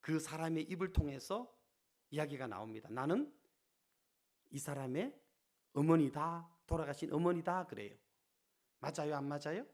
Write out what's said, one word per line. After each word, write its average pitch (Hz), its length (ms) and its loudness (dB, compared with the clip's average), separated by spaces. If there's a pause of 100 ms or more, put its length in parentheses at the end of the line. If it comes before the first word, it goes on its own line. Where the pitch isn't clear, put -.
그 156 180 2
사람의 160 440 -2
입을 185 300 -4
통해서 151 600 0 (580)
이야기가 143 360 -4
나옵니다. 110 420 -8
"나는 156 440 0 (1160)
이 139 80 -8
사람의 139 600 -4 (540)
어머니다. 160 760 4 (160)
돌아가신 151 460 -2
어머니다." 175 540 2
그래요. - 320 -10 (800)
맞아요? 147 360 -2
안 139 120 -2
맞아요? 147 460 -4